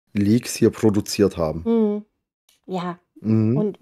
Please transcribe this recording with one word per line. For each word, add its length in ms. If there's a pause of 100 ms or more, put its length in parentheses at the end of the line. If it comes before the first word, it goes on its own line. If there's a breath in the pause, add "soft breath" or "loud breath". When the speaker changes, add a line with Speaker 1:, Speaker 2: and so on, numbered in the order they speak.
(140)
Speaker 1:
Leaks 420
hier 140
produziert 680
haben. 280
Speaker 2:
Mhm. 400 (600)
Ja. 340 (220)
Speaker 1:
Mhm. 360
Speaker 2:
Und 240